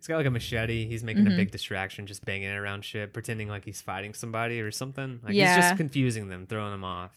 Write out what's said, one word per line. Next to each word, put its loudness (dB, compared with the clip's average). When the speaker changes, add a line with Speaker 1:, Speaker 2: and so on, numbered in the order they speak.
Speaker 1:
He's -10
got, 2
like, 4
a 6
machete. 0
He's -6
making 6
Speaker 2:
Mm-hmm. 8
Speaker 1:
a 2
big 4
distraction, -6
just -16
banging -4
it -4
around -6
shit, -8
pretending -6
like -8
he's -12
fighting -8
somebody -4
or -4
something. -8
Like, -4
he's 2
Speaker 2:
Yeah. 8
Speaker 1:
just 6
confusing 2
them, -10
throwing -4
them -8
off. -8